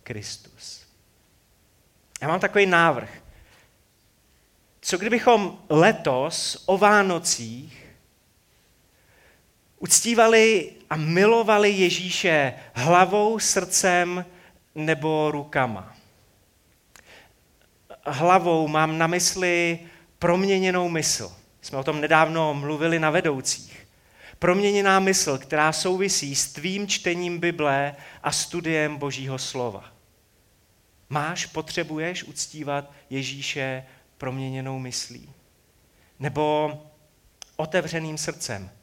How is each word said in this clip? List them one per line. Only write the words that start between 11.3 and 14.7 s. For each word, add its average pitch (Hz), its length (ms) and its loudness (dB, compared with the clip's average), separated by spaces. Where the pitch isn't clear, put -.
Ježíše 170 840 0
hlavou, 185 680 4
srdcem 180 880 0